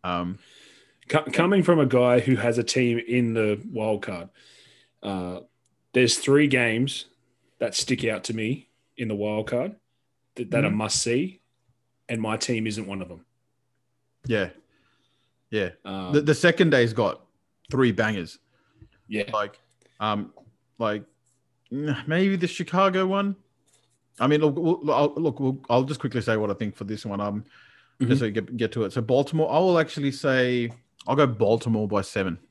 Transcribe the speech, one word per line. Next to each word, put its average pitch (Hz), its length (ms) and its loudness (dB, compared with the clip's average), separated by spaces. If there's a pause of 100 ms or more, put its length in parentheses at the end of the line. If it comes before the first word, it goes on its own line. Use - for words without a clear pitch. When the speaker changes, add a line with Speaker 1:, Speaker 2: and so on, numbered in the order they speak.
Speaker 1:
Um, 90 380 -4 (680)
Speaker 2:
Co-, 156 140 0 (100)
coming 185 300 4
from 170 160 6
a 143 80 6
guy 123 320 6
who 127 160 2
has 117 240 0
a 113 60 0
team 120 340 0
in 117 360 0
the 107 260 0 (100)
wild 107 320 -2
card, 90 280 -10 (720)
uh, 90 360 -6 (520)
there's 123 260 4
three 143 280 4
games 123 600 0 (520)
that 110 160 -4
stick - 300 -2
out 110 180 -2
to - 120 -8
me 113 340 -4 (280)
in 117 120 -6
the 107 80 -4
wild 107 320 -4
card 143 260 -4 (640)
that, 120 160 -6
that 117 120 2
are 104 40 2
Speaker 1:
Mm-hmm. 104 80 0
Speaker 2:
must 107 260 -2
see, 139 380 -2 (680)
and 117 140 -4
my 110 140 -2
team 110 320 -2
isn't 104 180 -8
one 98 160 -8
of 85 60 -12
them. 85 160 -18 (1000)
Speaker 1:
Yeah, 104 260 0 (1000)
yeah. 98 200 -2 (140)
Speaker 2:
Um, 95 280 -8
Speaker 1:
The, 147 80 4
the 147 140 2
second 170 360 4
day's 120 220 4
got 107 300 -2 (500)
three 131 180 4
bangers. 101 480 -4 (680)
Speaker 2:
Yeah. 104 240 -4
Speaker 1:
Like, 104 260 -4 (400)
um, 107 340 -4 (460)
like, 107 240 -2 (680)
mm, 139 340 -4
maybe 190 300 0
the 175 100 -2
Chicago 190 580 0
one. 196 300 -2 (840)
I 123 80 2
mean, 151 140 4
look, 147 140 4
we'll, 160 360 0
I'll, 143 240 2
look, 147 240 -2
we'll, 135 280 -2
I'll 123 140 4
just 135 160 -4
quickly 113 220 -4
say 110 160 0
what 107 160 0
I - 20 -2
think 104 220 -6
for - 80 -10
this 104 200 -8
one. 101 160 -6
Um, 101 240 -4 (560)
Speaker 2:
Mm-hmm. 127 100 2
Speaker 1:
just 135 100 4
so 120 60 0
we 107 60 -2
get, 110 240 -6
get 110 160 -2
to 113 120 -2
it. 98 100 -6
So 123 80 -2
Baltimore, 139 500 2
I 147 60 4
will 180 200 4
actually 143 340 -2
say 123 580 0 (360)
I'll 135 100 2
go 143 100 6
Baltimore 113 600 2
by 101 140 0
seven. 95 380 -4 (120)